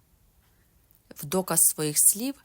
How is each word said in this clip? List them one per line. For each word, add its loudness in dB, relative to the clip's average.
В -12
доказ -2
своїх 0
слів 2